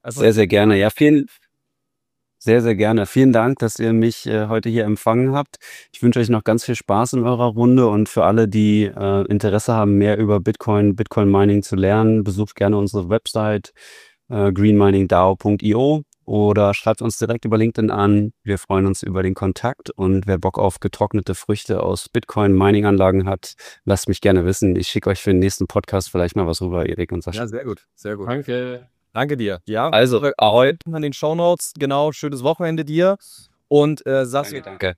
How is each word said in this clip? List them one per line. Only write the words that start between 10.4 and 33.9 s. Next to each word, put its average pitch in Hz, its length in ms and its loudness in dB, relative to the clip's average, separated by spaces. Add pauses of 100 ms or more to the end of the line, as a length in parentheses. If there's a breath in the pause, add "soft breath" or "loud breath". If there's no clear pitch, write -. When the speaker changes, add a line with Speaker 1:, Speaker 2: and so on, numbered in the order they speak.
Speaker 2:
Bitcoin 107 340 0
Mining 101 320 4
zu - 140 -6
lernen, 107 480 2
besucht 101 320 -4
gerne 104 220 0
unsere 98 320 -4
Website, 107 640 -4 (580 loud breath)
äh, 101 220 0
green 104 260 4
mining 98 300 4
dao 92 280 2
punkt 104 280 -2
i 104 120 2
o 143 260 2 (240)
oder 104 480 2
schreibt - 280 -2
uns 117 160 -6
direkt 117 280 -4
über 110 120 0
LinkedIn 110 340 0
an. 104 420 2 (100)
Wir 98 140 -2
freuen 98 300 0
uns 98 160 -4
über 92 200 -4
den 95 120 -2
Kontakt - 560 -6
und 95 360 -2
wer 95 100 0
Bock 92 200 -4
auf 95 220 0
getrocknete 98 560 -4
Früchte - 480 -6
aus 95 260 -6
Bitcoin 101 480 0
Mining 104 280 4
Anlagen 95 400 2
hat, 98 280 -8 (320 loud breath)
lasst 98 240 -2
mich 98 100 -4
gerne 92 240 4
wissen. 95 320 0
Ich 90 140 -4
schicke - 200 -2
euch 95 120 -2
für 101 100 0
den 92 80 4
nächsten 95 280 -2
Podcast - 420 -4
vielleicht 87 260 -2
mal 92 120 -2
was 82 140 -4
rüber, 87 260 -4
Erik 82 260 -6
und 87 100 -8
Sascha. 92 160 -10
Speaker 1:
Ja, 117 80 -8
sehr 117 160 -12
gut, 107 220 -12 (100)
sehr 104 220 -12
gut. 98 100 -10
Speaker 3:
Danke. 123 600 -8 (220)
Speaker 1:
Danke 139 260 -4
dir. 101 300 -6
Ja, 113 220 -2
Speaker 2:
Also, 123 280 2
Speaker 1:
unsere 139 220 0
Speaker 2:
ahoi. 120 340 4 (180)
Speaker 1:
an 156 120 -6
den 143 100 -6
Shownotes. 170 640 -2
Genau, 147 360 -2
schönes 143 280 -10
Wochenende 160 420 -2
dir. 170 340 0 (500 loud breath)
Und, 147 400 2